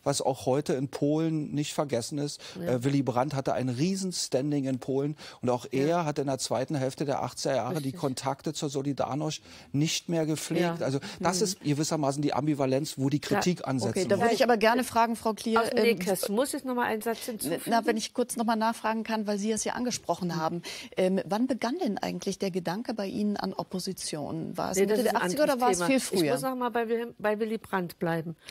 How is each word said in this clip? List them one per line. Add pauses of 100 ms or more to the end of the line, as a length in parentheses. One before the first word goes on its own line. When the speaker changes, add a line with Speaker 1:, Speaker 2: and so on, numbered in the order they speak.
Speaker 1:
was
auch
heute
in
Polen
nicht
vergessen
ist. (200)
Speaker 2:
Ja.
Speaker 1:
Äh,
Willy
Brandt
hatte
ein
Riesenstanding
in
Polen (240)
und
auch
Speaker 2:
Ja.
Speaker 1:
er
hat
in
der
zweiten
Hälfte
der
achtziger
Jahre
die
Speaker 2:
Richtig.
Speaker 1:
Kontakte
zur
Solidarność (300)
nicht
mehr
gepflegt.
Speaker 2:
Ja.
Speaker 1:
Also (200)
das
Speaker 2:
Mhm.
Speaker 1:
ist
gewissermaßen
die
Ambivalenz,
wo
die
Speaker 2:
Ja.
Speaker 1:
Kritik
Speaker 2:
Okay,
Speaker 1:
ansetzen
Speaker 3:
Okay,
da
Speaker 1:
muss.
Speaker 3:
würde
ich
aber
gerne
fragen,
Frau
Klier,
Speaker 2:
Aus
dem
Speaker 3:
ähm,
Speaker 2:
Nähkästchen
muss
ich
noch
mal
einen
Satz
hinzufügen?
Speaker 3:
Na,
wenn
ich
kurz
noch
mal
nachfragen
kann,
weil
Sie
es
ja
angesprochen
Speaker 2:
Mhm.
Speaker 3:
haben. (340)
Ähm,
wann
begann
denn
eigentlich
der
Gedanke
bei
Ihnen
an
Opposition?
War
es
Speaker 2:
Nee,
Speaker 3:
Mitte
Speaker 2:
das
ist
Speaker 3:
der
Speaker 2:
ein
Speaker 3:
achtziger
oder
Speaker 2:
anderes
Speaker 3:
war
es
Speaker 2:
Thema.
Speaker 3:
viel
früher?
Speaker 2:
Ich
muss
noch
mal
bei
Wilhelm,
bei
Willy
Brandt
bleiben. (140)